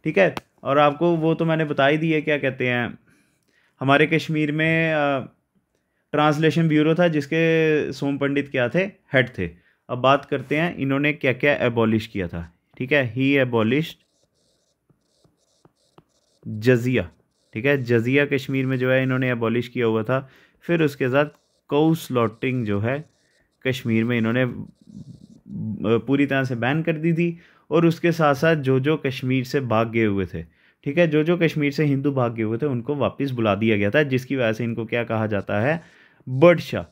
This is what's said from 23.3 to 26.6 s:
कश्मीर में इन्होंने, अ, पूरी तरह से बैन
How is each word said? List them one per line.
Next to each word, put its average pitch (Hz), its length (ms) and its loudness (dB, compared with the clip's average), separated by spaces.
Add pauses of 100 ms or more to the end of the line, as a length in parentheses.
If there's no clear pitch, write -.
कश्मीर 117 360 0
में 120 140 0
इन्होंने, 113 240 0
अ, 123 140 -2 (1400)
पूरी 139 280 0
तरह 139 180 -2
से 127 120 -4
बैन 135 280 -2